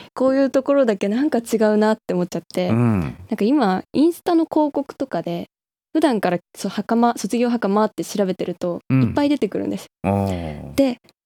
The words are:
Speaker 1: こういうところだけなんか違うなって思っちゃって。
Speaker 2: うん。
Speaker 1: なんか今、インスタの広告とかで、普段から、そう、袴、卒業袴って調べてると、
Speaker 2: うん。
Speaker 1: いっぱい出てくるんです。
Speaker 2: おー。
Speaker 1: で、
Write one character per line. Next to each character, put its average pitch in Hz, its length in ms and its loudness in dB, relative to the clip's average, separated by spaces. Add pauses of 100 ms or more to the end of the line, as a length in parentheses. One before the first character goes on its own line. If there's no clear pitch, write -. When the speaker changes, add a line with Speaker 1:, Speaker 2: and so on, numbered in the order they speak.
(120)
Speaker 1:
こ 262 180 0
う 269 60 2
い 277 80 4
う 262 60 0
と 269 140 0
こ 277 100 2
ろ 277 100 4
だ 214 120 0
け 202 120 -4
な 226 140 0
ん 311 80 0
か 233 80 0
違 233 200 -4
う 214 180 4
な 214 160 4
っ 220 120 -2
て 180 100 -4
思 180 100 0
っ - 20 -8
ち - 100 -8
ゃ - 40 -4
っ - 20 -18 (100)
て。 180 180 -2
Speaker 2:
う - 20 2
ん。 113 280 2
Speaker 1:
な 71 340 -6
ん - 20 -6
か 202 80 0
今、 220 380 2 (100)
イ 277 140 4
ン 339 60 2
ス - 120 -10
タ 349 100 0
の 330 120 4
広 302 260 0
告 - 240 -6
と 277 100 -6
か 170 160 -6
で、 170 240 -6 (460)
普 311 80 2
段 254 200 2
か 180 100 0
ら、 175 80 0 (180)
そ - 100 -8
う、 190 60 -4
袴、 233 440 0
卒 220 220 -4
業 240 120 0
袴 214 340 0
っ 214 100 0
て 165 100 -8
調 - 220 -2
べ 185 80 -2
て - 100 -6
る 180 140 -8
と、 175 220 -6 (100)
Speaker 2:
う - 60 2
ん。 - 80 4
Speaker 1:
い - 20 2
っ - 40 2
ぱ 294 120 0
い 285 60 2
出 285 100 0
て 208 100 -2
く - 100 -6
る 196 100 -4
ん - 20 -4
で 196 80 -6
す。 - 80 -16 (180)
Speaker 2:
お - 40 0 (180)
ー。 76 480 -6
Speaker 1:
で、 262 220 2 (300)